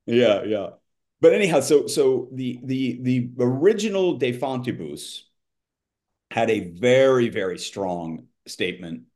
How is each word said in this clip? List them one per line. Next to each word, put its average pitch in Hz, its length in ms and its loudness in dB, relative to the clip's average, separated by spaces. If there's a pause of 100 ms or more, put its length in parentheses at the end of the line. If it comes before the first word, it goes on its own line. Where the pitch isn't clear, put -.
yeah, 117 380 4
yeah. 101 260 -4 (500)
But 165 140 8
anyhow, 185 260 2
so, 131 280 4
so 131 440 0
the, 127 320 -8
the, 131 380 -4
the 127 280 0 (100)
original 185 800 2
De 123 140 -2
Fontibus 123 920 -8 (1080)
had 113 180 0
a 101 220 -2
very, 123 560 4
very 95 300 -6
strong 87 680 -8 (180)
statement 90 580 -8 (120)